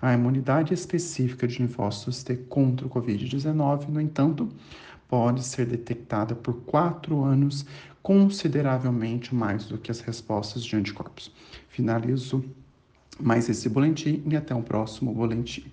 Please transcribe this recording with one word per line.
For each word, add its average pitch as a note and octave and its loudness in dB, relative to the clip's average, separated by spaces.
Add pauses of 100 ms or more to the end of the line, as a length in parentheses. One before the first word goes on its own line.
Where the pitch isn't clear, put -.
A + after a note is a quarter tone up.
A B2+ 2
imunidade C3 2
específica C3 -2
de A#2+ -4
linfócitos A#2+ -2
T B2 -2
contra C3 2
o B2 -6
covid A#2 -2
dezenove, C#3+ 0
no D3+ 0
entanto, C#3+ 2 (600)
pode B2 2
ser - -2
detectada A#2 -2
por - -4
quatro D#3 0
anos, C#3 2 (340)
consideravelmente C3 2
mais G#2 0
do - -8
que - -8
as A#2 -4
respostas A2 -4
de - -2
anticorpos. - -4 (360)
Finalizo B2 0 (760)
mais A#2+ 4
esse G#2+ 0
boletim D3+ 2
e D3+ 2
até D3 -2
o A#2 -2
próximo A2 -2
boletim. A2+ -2